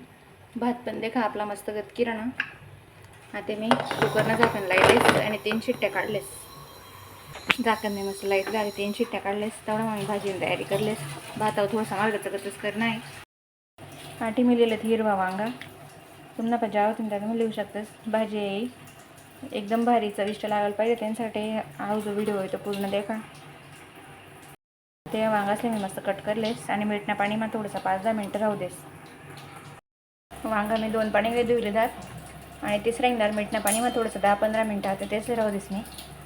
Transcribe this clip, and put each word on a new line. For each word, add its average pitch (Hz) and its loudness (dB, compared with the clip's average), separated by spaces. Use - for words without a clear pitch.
भात 233 2
पण 214 -4
देखा 226 0
आपला 208 0
मस्त 208 -6
गत 208 -6
किराणा. 233 0
आता 214 -4
मी 220 0
कुकरनं 226 2
झाकण 226 4
लावलेस 190 8
आणि 208 2
तीन 214 2
शिट्ट्या 220 0
काढलेस. 208 -2
झाकण 214 0
मी 196 -4
मस्त 196 -6
लाईट 196 2
झाले, 208 0
तीन 202 -2
शिट्ट्या 220 -2
काढलेस. 208 -2
तेवढं 214 0
मग 214 -2
मी 196 -4
भाजीने 202 -2
तयारी 180 -2
करलेस. 214 0
भातावर 208 2
थोडंसं 214 0
मार्ग 208 2
चकचच 196 -6
करणं 208 -2
आहे. - -10
आठी 226 2
मी 247 8
लिहिलं 226 6
हिरवा 220 4
वांगा. 190 0
पुन्हा 233 2
पण 220 0
ज्यावर 208 4
तुम्ही 214 -2
त्याला 214 -2
लिहू 226 2
शकतास. 208 -6
भाजी 214 0
आहे 202 -2
एकदम 220 0
भारी 226 4
चविष्ट 208 -2
लागायला 208 2
पाहिजे, 226 2
त्यांसाठी 220 -2
हा 208 -2
जो 208 -2
व्हिडिओ 208 0
आहे 190 -2
तो 196 -2
पूर्ण 196 -4
देखा. 202 -2
ते 220 0
वांगा 202 4
असले 226 0
मी 214 0
मस्त 190 -4
कट 196 0
करलेस 220 -2
आणि 208 0
मीठना 208 0
पाणी 208 0
मग 220 0
थोडंसं 202 -4
पाच 190 0
दहा 220 2
मिनटं 208 -2
राहू 214 2
देस. 180 -4
वांगा 220 0
मी 220 0
दोन 214 0
पाणी 226 4
धुवले 220 2
जात 220 4
आणि 208 2
तिसऱ्या 247 4
एकदा 214 4
मीठना 214 0
पाणी 208 2
मग 247 2
थोडंसं 220 0
दहा 202 8
पंधरा 220 2
मिनटं 202 -2
आता 196 -2
तेच 214 -2
राहू 220 2
देस 196 -4
मी, 202 -4